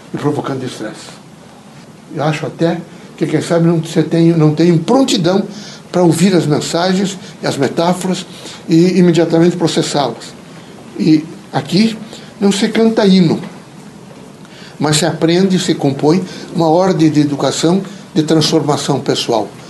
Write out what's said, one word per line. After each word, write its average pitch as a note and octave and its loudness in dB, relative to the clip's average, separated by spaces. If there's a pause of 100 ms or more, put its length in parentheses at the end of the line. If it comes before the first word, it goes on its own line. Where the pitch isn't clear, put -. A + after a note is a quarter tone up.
(120)
e - -10
provocando C3+ -6
estresse. - -14 (960)
Eu C#3 -4
acho D3+ -2
até E3 -2 (360)
que, D#3+ -2
quem D3 -2
sabe, E3+ 2
não, E3 2
você D#3 -2
tem, E3 2
não D#3 4
tem E3 4
prontidão G#3 2 (480)
para F3+ 2
ouvir F3 2
as D3 2
mensagens F3+ -2 (240)
e - -6
as C3+ -4
metáforas F3 -2 (440)
e F3+ 4
imediatamente E3+ 4
processá-las. D3+ -4 (640)
E D#3 2 (280)
aqui A3 0 (440)
não G3+ 4
se G3 0
canta A3+ 2
hino, F3+ 4 (1400)
mas D3+ 0
se E3+ 0
aprende E3+ 2
e E3 2
se E3 -2
compõe D3+ 0 (300)
uma E3 0
ordem D#3+ 2
de D3 2
educação, D3 0 (320)
de D3+ 0
transformação D3+ 0
pessoal. A2+ -2 (220)